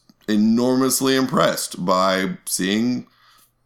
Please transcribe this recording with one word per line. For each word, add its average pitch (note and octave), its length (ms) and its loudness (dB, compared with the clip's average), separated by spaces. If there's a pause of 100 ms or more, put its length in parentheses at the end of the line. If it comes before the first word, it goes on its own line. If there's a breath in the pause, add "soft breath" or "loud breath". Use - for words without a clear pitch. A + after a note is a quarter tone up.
(280)
enormously B2+ 880 2
impressed F2+ 680 -2
by F#2 520 0 (100)
seeing A2+ 600 -2 (600 soft breath)